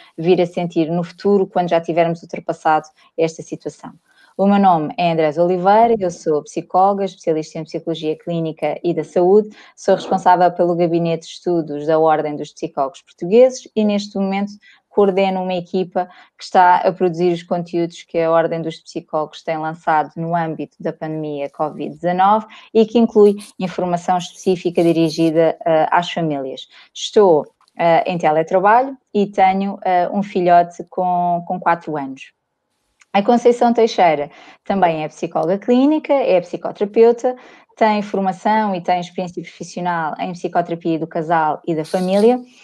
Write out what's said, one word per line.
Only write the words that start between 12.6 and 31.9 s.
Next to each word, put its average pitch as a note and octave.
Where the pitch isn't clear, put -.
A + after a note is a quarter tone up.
Portugueses A#3+
e G#3+
neste G#3
momento G3
coordeno F#3+
uma F#3
equipa F3+
que -
está F3+
a -
produzir F3
os E3+
conteúdos E3+
que -
a E3
Ordem E3
dos D#3+
Psicólogos -
tem D#3+
lançado D#3+
no E3
âmbito D#3
da E3+
pandemia D3+
covid D3
dezanove F#3
e A3
que G#3+
inclui G#3
informação F3+
específica F3
dirigida, E3
eh, D#3+
às F3
famílias. C#3
Estou, F3
eh, E3+
em F3+
teletrabalho F#3+
e G3+
tenho, G3
eh, F3+
um G3+
filhote F3
com, F3
com F3+
quatro E3+